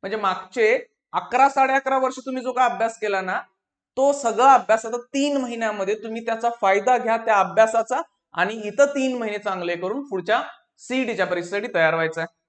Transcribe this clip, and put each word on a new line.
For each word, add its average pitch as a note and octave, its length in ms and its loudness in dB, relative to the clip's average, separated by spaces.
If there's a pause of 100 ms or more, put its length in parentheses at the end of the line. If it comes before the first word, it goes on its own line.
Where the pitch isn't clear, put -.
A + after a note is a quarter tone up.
म्हणजे G3 160 -2
मागचे G#3+ 640 2 (320)
अकरा, B3+ 380 2
साडे C4+ 240 2
अकरा C4+ 240 0
वर्ष C4 180 0 (100)
तुम्ही C4 180 -6
जो B3 80 -4
काय B3 180 2
अभ्यास A3 300 -4
केला G3 220 -2
ना, F#3+ 200 -6 (560)
तो C#4 160 4
सगळा B3+ 400 4
अभ्यास A3+ 320 2
आता A#3 120 -6
तीन C#4 400 -2
महिन्यामध्ये A3 580 -4
तुम्ही A3 300 -8
त्याचा A3+ 240 -2 (120)
फायदा G3+ 360 2
घ्या A3+ 200 0
त्या A3+ 220 2
अभ्यासाचा A3 640 2 (320)
आणि F#3+ 200 -2
इथं G#3+ 320 2
तीन C4 320 -2
महिने G#3+ 200 -4
चांगले F#3 380 -4
करून G#3 340 -8
पुढच्या G3 340 -2 (340)
सीईटी A#3+ 380 -4
च्या F3+ 100 0
परीक्षेसाठी F3 480 -4
तयार D#3+ 200 2
व्हायचं D#3+ 280 -4
आहे. E3 140 -10 (140)